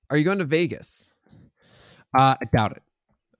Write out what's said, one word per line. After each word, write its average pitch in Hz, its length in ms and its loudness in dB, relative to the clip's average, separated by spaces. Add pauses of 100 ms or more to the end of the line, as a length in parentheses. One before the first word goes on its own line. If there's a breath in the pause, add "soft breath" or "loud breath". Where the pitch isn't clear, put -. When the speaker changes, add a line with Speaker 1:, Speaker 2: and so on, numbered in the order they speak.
Speaker 1:
are 143 80 0
you 151 80 2
going 190 140 0
to 185 60 -2
Vegas? 156 680 -4 (1000 soft breath)
Speaker 2:
Uh, 131 240 4
I 127 100 -8
doubt 107 220 0
it. - 100 -20 (580)